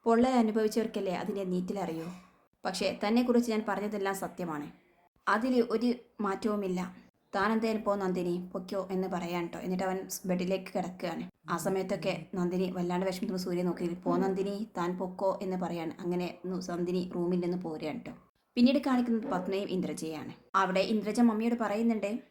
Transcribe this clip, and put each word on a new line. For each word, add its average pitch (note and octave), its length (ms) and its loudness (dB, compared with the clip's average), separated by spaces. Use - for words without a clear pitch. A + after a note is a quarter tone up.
പൊള്ളൽ A#3 300 6
അനുഭവിച്ചവർക്കല്ലേ G#3+ 800 2
അതിൻ്റെ G3 300 -4
നീറ്റിലറിയൂ. F3+ 640 -2
പക്ഷേ F#3 240 -2
തന്നെക്കുറിച്ച് A#3+ 540 4
ഞാൻ G#3+ 140 2
പറഞ്ഞതെല്ലാം G3 500 -2
സത്യമാണ്, E3+ 520 -6
അതിൽ A3+ 260 2
ഒരു A3+ 200 2
മാറ്റവുമില്ല. G3 580 0
താനെന്തേലും A3 500 2
പോ G3+ 120 2
നന്ദിനി, F3+ 380 0
പൊയ്ക്കോ" F#3+ 340 -6
എന്ന് F#3 160 0
പറയാൻ F3 380 -2
ട്ടോ. E3+ 140 -8
എന്നിട്ട് F#3 240 -2
അവൻ F#3 140 0
ബെഡിലേക്ക് F#3 460 0
കിടക്കുകയാണ്. F3 520 -4
ആ F3 100 -2
സമയത്തൊക്കെ F#3+ 560 0
നന്ദിനി F3+ 380 0
വല്ലാണ്ട് F3+ 340 0
വിഷമിക്കുന്ന F#3 340 -2
സൂര്യനെ F3+ 280 0
നോക്കി, F3 280 -2
"പോ F3 220 0
നന്ദിനി, F#3+ 380 0
താൻ F3 240 -2
പൊക്കോ" F#3+ 320 -2
എന്ന് F#3 160 -2
പറയാണ്. E3+ 420 -4
അങ്ങനെ F3 280 0
നു-, F#3 200 -4
നന്ദിനി F3+ 460 -2
റൂമിൽ F3 300 0
നിന്ന് F3+ 180 -2
പോരുകയാണ് D#3 420 -6
ട്ടോ. - 120 -12
പിന്നീട് C4 220 6
കാണിക്കുന്നത് A#3+ 500 2
പത്മയും F#3+ 400 0
ഇന്ദ്രജയാണ്. D#3+ 640 -4
അവിടെ F#3+ 260 4
ഇന്ദ്രജ G#3+ 400 0
മമ്മിയോട് A#3 380 4
പറയുന്നുണ്ട് G#3+ 520 2